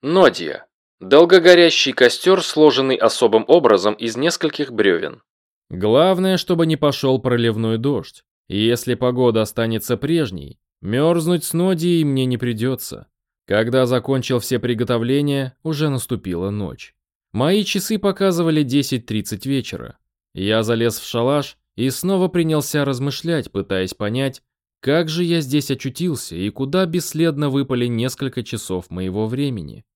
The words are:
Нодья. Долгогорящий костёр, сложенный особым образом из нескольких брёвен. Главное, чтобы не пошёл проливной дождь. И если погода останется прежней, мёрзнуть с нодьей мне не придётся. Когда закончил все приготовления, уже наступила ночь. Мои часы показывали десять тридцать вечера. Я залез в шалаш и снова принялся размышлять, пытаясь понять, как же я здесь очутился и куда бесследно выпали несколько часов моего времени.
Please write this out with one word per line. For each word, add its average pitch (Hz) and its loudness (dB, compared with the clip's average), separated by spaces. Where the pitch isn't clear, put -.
Нодья. 139 2
Долгогорящий 170 6
костёр, 175 4
сложенный 135 4
особым 110 2
образом 107 4
из 113 -6
нескольких 147 -4
брёвен. 90 0
Главное, 175 2
чтобы 170 0
не 160 0
пошёл 135 0
проливной 113 0
дождь. 117 -6
И 95 -6
если 117 0
погода 123 0
останется 113 -4
прежней, 104 -4
мёрзнуть 160 0
с - -10
нодьей 170 0
мне 135 0
не 123 -2
придётся. 123 -6
Когда 120 2
закончил 127 0
все 123 -4
приготовления, 127 -2
уже 151 -2
наступила 95 -4
ночь. 101 -8
Мои 165 2
часы 196 -4
показывали 175 0
десять 131 -2
тридцать 107 -6
вечера. 131 -6
Я 107 0
залез 113 0
в - -16
шалаш 135 -2
и 127 -2
снова 185 -2
принялся 156 0
размышлять, 139 -4
пытаясь 95 -4
понять, 131 -4
как 160 0
же 165 -2
я 170 0
здесь 143 -2
очутился 139 -6
и 92 -2
куда 151 -2
бесследно 160 -2
выпали 127 -2
несколько 123 -4
часов 92 -8
моего 92 -4
времени. 113 -6